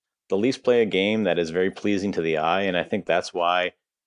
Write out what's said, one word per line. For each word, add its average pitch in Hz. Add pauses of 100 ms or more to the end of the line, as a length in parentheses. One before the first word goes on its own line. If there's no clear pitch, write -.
(280)
the 98
Leafs 120
play 120
a 110
game 101
that 85
is 80
very 92
pleasing 101
to -
the 80
eye, 82
and 92
I 87
think 95
that's 87
why, 90 (340)